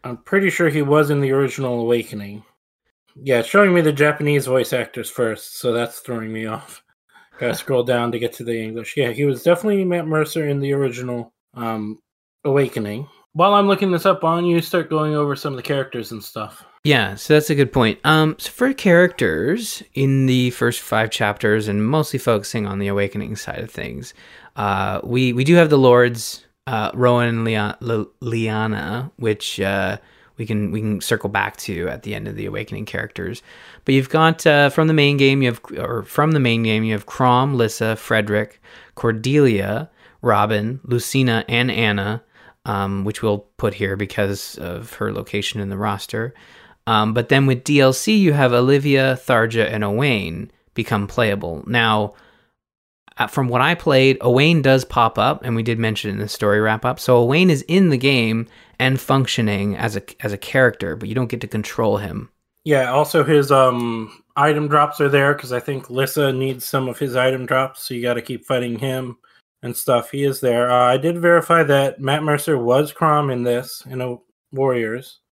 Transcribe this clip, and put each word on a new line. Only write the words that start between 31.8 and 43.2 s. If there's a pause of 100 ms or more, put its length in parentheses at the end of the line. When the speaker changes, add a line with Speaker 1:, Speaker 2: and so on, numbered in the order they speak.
Speaker 2:
at
the
end
of
the
Awakening
characters. (440)
But
you've
got,
uh,
from
the
main
game,
you
have, (160)
or
from
the
main
game,
you
have
Chrom,
Lissa,
Frederick, (340)
Cordelia, (320)
Robin,
Lucina,
and
Anna, (420)
um,
which